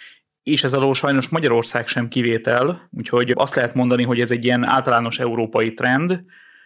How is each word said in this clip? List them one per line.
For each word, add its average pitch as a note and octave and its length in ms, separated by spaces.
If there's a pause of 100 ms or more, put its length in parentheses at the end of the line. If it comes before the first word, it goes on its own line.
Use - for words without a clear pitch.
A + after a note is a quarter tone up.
(440)
és C#3+ 220
ez C3 80
alól C3+ 220
sajnos C#3 340
Magyarország A#2+ 580
sem A#2+ 220
kivétel, A#2+ 840
úgyhogy B2 440
azt C#3 200
lehet A#2+ 200
mondani, B2 280
hogy A#2+ 180
ez A#2+ 100
egy A#2+ 140
ilyen B2 200
általános A#2+ 540
európai A2+ 560
trend. E3 480 (440)